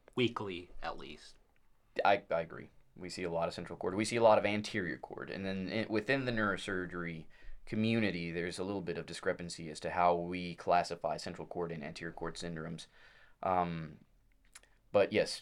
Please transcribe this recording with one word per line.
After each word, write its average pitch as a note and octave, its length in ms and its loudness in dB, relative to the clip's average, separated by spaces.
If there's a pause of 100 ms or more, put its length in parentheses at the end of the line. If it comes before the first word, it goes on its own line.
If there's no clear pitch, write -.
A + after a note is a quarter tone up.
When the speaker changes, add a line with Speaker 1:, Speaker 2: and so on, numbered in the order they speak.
(160)
Speaker 1:
weekly G#2 560 0 (120)
at - 140 -6
least. C#2 380 -14 (680)
Speaker 2:
I, G2+ 260 8
I E2 120 2
agree. - 280 -10 (260)
We F2+ 140 -10
see F#2 140 -6
a F2 80 -2
lot E2+ 160 0
of E2+ 60 -2
central F2 240 -8
cord. F#2 180 -2
We A2 100 2
see A2+ 100 0
a A2+ 80 4
lot G#2+ 140 12
of G2+ 80 4
anterior G2+ 520 0
cord. - 320 -10
And G2 160 -4
then F#2+ 280 -2
i-, A2 160 0
within B2+ 360 2
the B2 60 0
neurosurgery F2+ 920 -2 (400)
community, G#2+ 640 0
there's F2 280 -2
a F2+ 40 -2
little G2 180 -2
bit E2 160 -4
of D#2+ 80 -6
discrepancy E2+ 640 -4
as D2+ 120 -10
to E2+ 100 -4
how F2 240 6
we F2 400 -4
classify E2+ 600 2
central F2 300 -8
cord E2+ 240 -4
and D#2+ 120 -8
anterior E2 300 -8
cord E2 220 -6
syndromes. E2 500 -8 (560)
Um, E2+ 560 0 (920)
but G2 200 6
yes, - 300 2